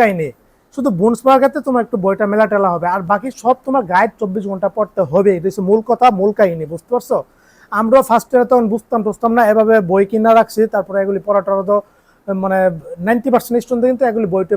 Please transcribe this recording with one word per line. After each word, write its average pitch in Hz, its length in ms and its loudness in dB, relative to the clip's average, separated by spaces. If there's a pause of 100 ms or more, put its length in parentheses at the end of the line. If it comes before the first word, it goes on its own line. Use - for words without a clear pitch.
কাহিনী। 180 300 0 (460)
শুধু 269 140 -2 (100)
বোনস 226 240 0
পড়ার 262 180 4
ক্ষেত্রে 277 260 0
তোমার 247 180 0
একটু 240 180 -6
বইটা 196 280 0
মেলা 214 200 2
টেলা 196 220 0
হবে, 170 200 -4
আর 196 60 -4 (100)
বাকি 208 180 -2 (140)
সব 254 140 0 (100)
তোমার 262 160 0 (100)
গাইড 202 180 2 (100)
চব্বিশ 202 300 -4
ঘন্টা 196 260 -4
পড়তে 202 240 -4 (120)
হবে। 196 240 4
এটা 165 120 -4
হচ্ছে 190 200 -6
মূল 214 120 4 (100)
কথা, 240 160 2 (120)
মূল 202 200 2
কাহিনী, 170 340 0
বুঝতে - 220 -12
পারছো? 240 220 -2 (640)
আমরাও 240 280 4
ফার্স্ট 226 220 0
ইয়ারে 247 200 2
তখন 247 240 2
বুঝতাম 233 320 -4
টুঝতাম 226 320 -2
না, 240 40 4 (100)
এভাবে 220 220 4 (160)
বই 196 200 4
কিনা 226 280 2
রাখছি, 220 220 0 (140)
তারপরে 196 300 -4
এগুলি 196 220 -4
পড়া 202 200 2
টড়া 196 240 -2
তো 208 60 2 (640)
মানে 190 160 -2 (480)
নাইনটি 240 280 0
পার্সেন্ট 240 300 0
স্টুডেন্ট 240 260 -2
কিন্তু 254 200 -2
এগুলি 220 240 -2
বইতে 190 220 0